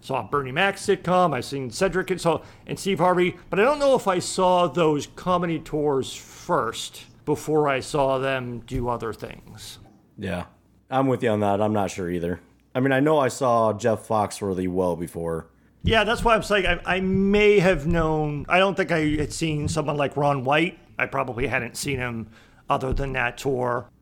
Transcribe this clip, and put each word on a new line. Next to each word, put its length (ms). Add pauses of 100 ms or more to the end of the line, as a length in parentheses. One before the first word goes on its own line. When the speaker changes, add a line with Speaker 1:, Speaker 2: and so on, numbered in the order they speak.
Speaker 1:
Saw 220
Bernie 280
Mac's 340
sitcom. 480
I 60
seen 320
Cedric 400
and, 80
so, 220 (260)
and 100
Steve 220
Harvey. 380 (120)
But 100
I 40
don't 160
know 160
if 120
I 120
saw 480
those 480
comedy 420
tours 560
first 920 (200)
before 420
I 120
saw 400
them 400
do 300
other 240
things. 680 (380)
Speaker 2:
Yeah, 280 (440)
I'm 180
with 160
you 60
on 100
that. 220
I'm 120
not 180
sure 180
either. 320 (340)
I 60
mean, 100
I 80
know 200
I 100
saw 440
Jeff 340
Foxworthy 600
well 280
before. 520 (340)
Speaker 1:
Yeah, 220
that's 200
why 120
I'm 80
saying 240
I, 180
I 140
may 600
have 280
known. 640
I 100
don't 160
think 160
I 240
had 180
seen 340
someone 300
like 200
Ron 260
White. 340 (220)
I 80
probably 400
hadn't 300
seen 200
him 300 (420)
other 240
than 200
that 260
tour. 500 (120)